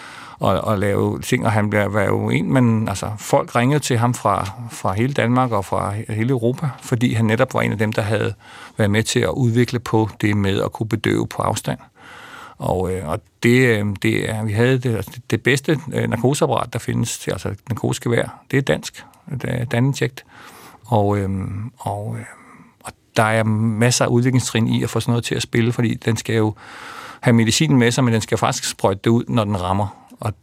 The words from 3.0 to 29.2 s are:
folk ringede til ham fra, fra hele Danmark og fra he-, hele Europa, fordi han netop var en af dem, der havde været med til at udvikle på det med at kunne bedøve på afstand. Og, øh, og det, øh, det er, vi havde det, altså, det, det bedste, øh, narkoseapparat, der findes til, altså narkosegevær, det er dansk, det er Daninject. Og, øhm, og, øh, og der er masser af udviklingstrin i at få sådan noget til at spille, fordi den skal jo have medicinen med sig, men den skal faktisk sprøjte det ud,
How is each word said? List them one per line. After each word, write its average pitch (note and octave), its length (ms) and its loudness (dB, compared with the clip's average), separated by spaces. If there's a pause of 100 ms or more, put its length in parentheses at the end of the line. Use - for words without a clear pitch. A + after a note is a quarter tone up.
folk - 380 0
ringede C3 240 4
til C3+ 180 0
ham A#2+ 160 2
fra, F#2+ 360 0 (220)
fra - 220 -4
hele A#2+ 200 0
Danmark B2 380 2
og G2+ 140 -2
fra F#2+ 300 -2
he-, A2 180 -6
hele A2 160 0
Europa, C3 400 0 (120)
fordi B2 320 0
han A2+ 120 2
netop A#2 280 2
var A#2 80 0
en A#2+ 100 0
af A2 60 -4
dem, A2 160 0
der - 80 -2
havde G#2+ 320 -2 (440)
været G#2 140 4
med G#2+ 120 2
til - 160 0
at A2+ 100 2
udvikle A#2+ 500 2
på A2 300 0 (120)
det G#2 160 2
med G2 240 0
at G#2 100 -2
kunne A2 180 -6
bedøve - 380 0
på - 140 -8
afstand. G#2+ 380 -2 (800)
Og, F#2 360 -2
øh, F#2 160 -6
og E2 120 -4 (220)
det, B2+ 240 6
øh, G#2+ 180 2 (160)
det G#2+ 280 0
er, A2 140 -4
vi G#2+ 100 -2
havde B2 240 4
det, B2 180 -2
altså, - 200 -6
det, - 160 -10
det A2+ 120 -2
bedste, C#3+ 360 2 (140)
øh, A#2 160 0
narkoseapparat, B2 640 0
der A#2 60 -4
findes A#2 400 -4
til, - 120 -6
altså - 180 -4 (200)
narkosegevær, A#2+ 720 -2 (100)
det C3+ 60 2
er C#3+ 40 4
dansk, - 440 -2 (260)
det B2 140 -8
er A#2+ 200 -2
Daninject. B2+ 600 0 (600)
Og, G#2 320 2
øhm, G2 640 -4
og, G#2 400 -6
øh, G#2+ 60 -12 (580)
og - 80 -14 (260)
der A2+ 60 4
er A2 200 2
masser A2+ 600 2
af - 40 0
udviklingstrin B2 580 2
i B2 160 0
at A#2+ 60 -2
få A2+ 100 -2
sådan A#2 120 -2
noget A#2+ 120 0
til - 120 -2
at A#2 60 -2
spille, A#2+ 320 0
fordi A#2 220 0
den A#2 220 -2
skal - 180 -4
jo A2 180 2 (640)
have B2 140 4
medicinen A#2 460 4
med A#2+ 120 6
sig, C3 120 2
men A#2+ 100 4
den A2 80 2
skal A2 160 -2
faktisk - 320 -2
sprøjte G2 340 0
det A#2 60 2
ud, A#2 180 4